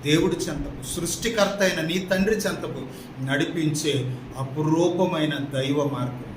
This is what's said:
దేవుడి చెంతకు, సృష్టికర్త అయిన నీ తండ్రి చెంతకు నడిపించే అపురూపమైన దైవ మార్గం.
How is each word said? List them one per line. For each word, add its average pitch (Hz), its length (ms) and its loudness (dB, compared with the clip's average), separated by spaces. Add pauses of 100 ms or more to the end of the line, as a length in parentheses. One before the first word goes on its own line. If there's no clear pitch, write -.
దేవుడి 170 400 4
చెంతకు, 143 380 -6 (100)
సృష్టికర్త 196 680 0
అయిన 175 260 2
నీ 175 80 0 (140)
తండ్రి 196 340 2
చెంతకు 151 380 -4 (460)
నడిపించే 151 680 2 (480)
అపురూపమైన 156 920 2 (200)
దైవ 143 240 2 (160)
మార్గం. 123 420 -4